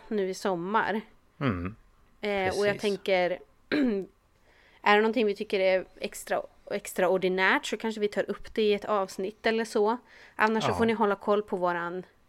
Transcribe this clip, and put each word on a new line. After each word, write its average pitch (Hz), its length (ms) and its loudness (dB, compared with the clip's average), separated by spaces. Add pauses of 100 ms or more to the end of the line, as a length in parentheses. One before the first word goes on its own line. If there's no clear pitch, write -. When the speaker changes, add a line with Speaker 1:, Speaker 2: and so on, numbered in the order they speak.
Speaker 1:
nu 196 220 -2
i 185 40 -4
sommar. 196 680 -2 (380)
Speaker 2:
Mm, 107 360 -2 (460)
Speaker 1:
Eh, 196 380 -2
och 208 80 2
jag 202 60 2
Speaker 2:
precis. 202 80 -6
Speaker 1:
tänker, 190 580 0 (300)
<clears throat> 302 100 0 (1000)
är 208 140 6
det 208 60 6
någonting 220 240 2
vi 202 100 0
tycker 208 240 -4
är 190 260 2 (140)
extra, - 420 -6 (300)
extraordinärt 190 920 2
så 226 120 -6
kanske 220 240 -4
vi 208 60 0
tar - 220 -2
upp - 260 -8
det 226 60 0
i 208 120 4
ett 202 120 -4
avsnitt 196 600 -4
eller 226 200 0
så. 220 320 2 (380)
Annars 220 280 2
så 254 60 2
Speaker 2:
Ja. - 60 0
Speaker 1:
får 226 100 2
ni 226 80 2
hålla 202 220 2
koll 208 280 0
på 208 140 -6
våran 175 480 -2 (240)